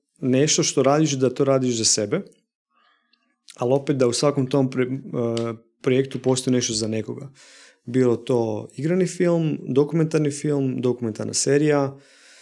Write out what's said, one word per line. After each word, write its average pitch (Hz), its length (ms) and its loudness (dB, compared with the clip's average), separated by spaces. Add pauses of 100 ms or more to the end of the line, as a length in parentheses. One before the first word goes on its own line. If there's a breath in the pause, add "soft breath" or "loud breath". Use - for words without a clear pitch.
(200)
nešto 139 420 2
što - 200 0
radiš, 147 300 4
da 131 220 0
to 143 100 0
radiš 127 320 2
za 110 80 -2
sebe, 107 360 0 (1400)
ali 123 160 0
opet 139 240 0
da 127 120 4
u 120 40 2
svakom 143 340 0
tom 131 240 0
pre-, 123 800 -4
e, 117 40 -8 (280)
projektu 135 360 0
postoji 127 360 0
nešto 120 180 0
za 110 160 -4
nekoga. 110 440 -8 (520 loud breath)
Bilo 123 320 2
to 113 600 -2
igrani 180 300 0
film, 170 520 0 (100)
dokumentarni 151 600 2
film, 139 500 -2
dokumentarna 113 540 -4
serija, 143 640 2 (440 loud breath)